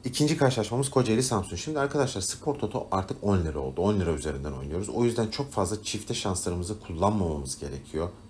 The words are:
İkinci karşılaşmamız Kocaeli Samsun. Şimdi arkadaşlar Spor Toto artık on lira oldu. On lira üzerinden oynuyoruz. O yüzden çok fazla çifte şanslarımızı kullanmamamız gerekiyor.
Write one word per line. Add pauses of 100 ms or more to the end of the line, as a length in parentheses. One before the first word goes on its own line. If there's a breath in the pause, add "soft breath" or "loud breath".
İkinci
karşılaşmamız
Kocaeli
Samsun.
Şimdi
arkadaşlar
Spor
Toto
artık
on
lira
oldu.
On
lira
üzerinden
oynuyoruz.
O
yüzden
çok
fazla
çifte
şanslarımızı
kullanmamamız
gerekiyor. (200 loud breath)